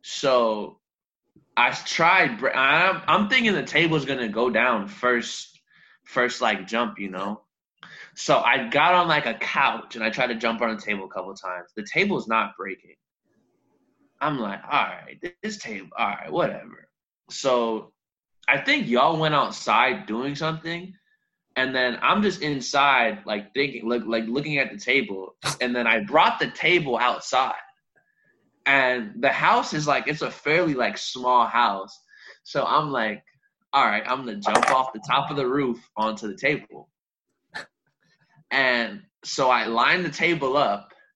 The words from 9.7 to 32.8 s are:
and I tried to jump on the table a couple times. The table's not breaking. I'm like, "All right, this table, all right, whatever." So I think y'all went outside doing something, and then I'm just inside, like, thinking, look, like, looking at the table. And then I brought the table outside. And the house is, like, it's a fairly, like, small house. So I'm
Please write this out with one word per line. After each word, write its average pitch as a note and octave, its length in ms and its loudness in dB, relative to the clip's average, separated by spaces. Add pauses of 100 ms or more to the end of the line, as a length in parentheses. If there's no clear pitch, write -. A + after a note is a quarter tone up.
and A2+ 100 -6
I A2 60 0
tried B2 180 0
to A#2+ 60 -2
jump A2+ 260 -2
on A2+ 140 0
the G#2 60 -10
table G2+ 240 -6
a F#2+ 40 -16
couple F#2+ 260 -10
times. F2+ 420 -12
The G#2+ 60 -10
table's D#3+ 460 -2
not G#2+ 280 -2
breaking. F#2+ 400 -12 (1200)
I'm C#3+ 180 -2
like, G2 220 -6 (100)
"All C3+ 140 2
right, F2+ 340 -10 (240)
this G#3 160 -8
table, - 300 -12 (100)
all A2+ 80 0
right, - 260 -8
whatever." - 560 -6 (420)
So A#2 640 0 (560)
I C#3+ 100 2
think C4 300 0
y'all C#3+ 300 4
went D#3 160 2
outside A2+ 720 2
doing B2+ 280 -4
something, D#3+ 600 -6 (640)
and C3 180 -2
then B2+ 260 0
I'm F#3 220 2
just F3+ 180 -2
inside, C3+ 840 2
like, G#2 260 -6
thinking, B2+ 340 -4
look, A#2 200 -2
like, A2+ 200 -2
looking C#3+ 320 -2
at C3 140 -2
the G#2 60 -14
table. G2+ 580 -4 (240)
And B2 160 -2
then A#2+ 100 0
I A2+ 140 2
brought E3 380 4
the C3 120 -4
table D#3 460 0
outside. B2 580 0 (1080)
And B2+ 580 2
the C3+ 80 6
house F#3 440 2
is, D3+ 120 -2
like, C3 200 2
it's D3+ 160 -4
a B2 80 -4
fairly, D#3+ 440 0
like, A2 220 0
small B2 500 2
house. G#2 520 0 (460)
So C3+ 200 -2
I'm D3 260 2